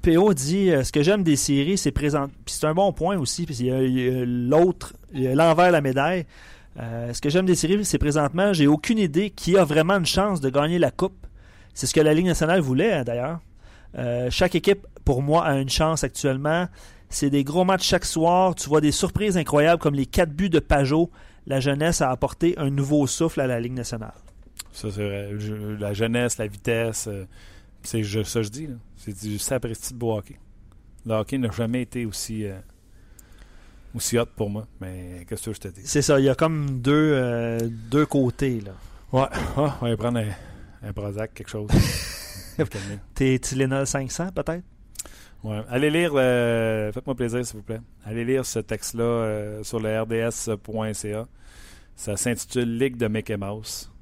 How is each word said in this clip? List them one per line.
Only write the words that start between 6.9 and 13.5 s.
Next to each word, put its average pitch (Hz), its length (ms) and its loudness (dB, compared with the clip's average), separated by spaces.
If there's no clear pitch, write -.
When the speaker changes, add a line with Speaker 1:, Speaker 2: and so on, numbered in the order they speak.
Speaker 1:
Ce 120 80 -6
que 147 80 0
j'aime 185 160 2
des 180 100 6
séries, 196 280 2
c'est 170 140 0
présentement, 151 560 2
j'ai 151 140 6
aucune 151 320 4
idée 185 320 2
qui 175 260 2
a 185 80 8
vraiment 156 300 2
une 180 100 2
chance 190 360 0
de 135 80 0
gagner 151 300 2
la 156 120 4
Coupe. » - 340 -4
C'est - 120 -6
ce - 80 -2
que 160 80 4
la 151 120 6
Ligue 156 140 4
nationale 165 340 2
voulait, 147 320 2
hein, 143 100 0
d'ailleurs. 127 360 -4